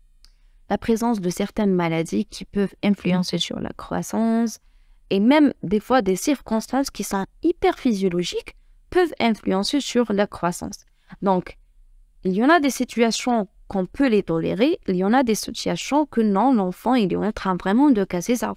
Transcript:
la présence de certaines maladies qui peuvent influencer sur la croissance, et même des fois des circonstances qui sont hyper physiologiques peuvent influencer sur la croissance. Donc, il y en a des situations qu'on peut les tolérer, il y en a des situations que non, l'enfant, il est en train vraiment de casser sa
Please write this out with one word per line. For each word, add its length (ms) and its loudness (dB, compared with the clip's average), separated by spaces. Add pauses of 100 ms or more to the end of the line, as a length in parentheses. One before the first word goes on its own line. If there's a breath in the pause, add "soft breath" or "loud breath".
(720)
la 80 0
présence 420 0
de 100 -2
certaines 440 0
maladies 500 0
qui 200 -14
peuvent 380 -4
influencer 560 0
sur 220 -6
la 140 -6
croissance, 840 -2 (520)
et 100 2
même 320 6 (100)
des 160 0
fois 220 2
des 160 0
circonstances 760 -2
qui 140 -10
sont 220 -4 (160)
hyper 360 0
physiologiques 760 -2 (320)
peuvent 320 2
influencer 600 0
sur 320 -2
la 140 2
croissance. 600 -8 (340 loud breath)
Donc, 380 0 (680)
il 80 0
y 100 0
en 60 4
a 120 6
des 100 2
situations 760 -2 (220)
qu'on 180 -2
peut 220 0
les 140 4
tolérer, 680 0
il 80 0
y 80 0
en 80 2
a 100 4
des 120 0
situations 720 -4
que 160 -2
non, 320 2
l'enfant, 400 0
il 180 2
est 40 -2
en 140 -2
train 260 -4
vraiment 340 2
de 120 2
casser 340 -2
sa 200 -6